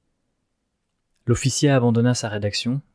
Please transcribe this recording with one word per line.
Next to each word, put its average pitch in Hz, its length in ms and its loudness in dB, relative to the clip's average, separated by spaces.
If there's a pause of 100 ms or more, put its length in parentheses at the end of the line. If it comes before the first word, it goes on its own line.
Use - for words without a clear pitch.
(1300)
L'officier 131 440 0
abandonna 120 440 2
sa 120 140 -4
rédaction 107 540 -4 (140)